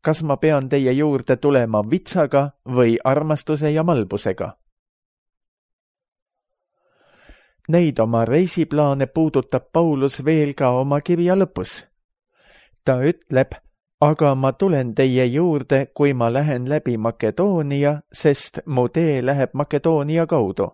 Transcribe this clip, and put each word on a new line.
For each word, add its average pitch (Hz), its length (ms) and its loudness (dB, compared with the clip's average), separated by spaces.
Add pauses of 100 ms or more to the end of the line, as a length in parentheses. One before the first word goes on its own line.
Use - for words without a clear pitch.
Kas 160 220 -2
ma 143 140 -2
pean 143 320 0
teie 131 220 2
juurde 135 460 0
tulema 117 520 2
vitsaga 143 600 0 (160)
või 123 360 2
armastuse 151 680 -2
ja 156 120 0
malbusega?" 104 720 -2 (3000)
Neid 160 320 2
oma 113 260 2
reisiplaane 147 840 0
puudutab 143 680 -2
Paulus 143 520 0
veel 151 280 2
ka 135 160 0
oma 135 320 0
kirja 175 340 0
lõpus. - 500 -4 (1000)
Ta 127 160 2
ütleb, 135 540 0 (460)
aga 147 340 2
ma 135 180 0
tulen 135 420 -2
teie 131 300 2
juurde, 139 680 0
kui 143 200 2
ma 117 200 0
lähen 131 360 -2
läbi 135 280 -2
Makedoonia, 143 1040 -2 (100)
sest - 540 -2
mu 127 240 0
tee 156 360 0
läheb 135 280 0
Makedoonia 151 720 0
kaudu. 135 460 0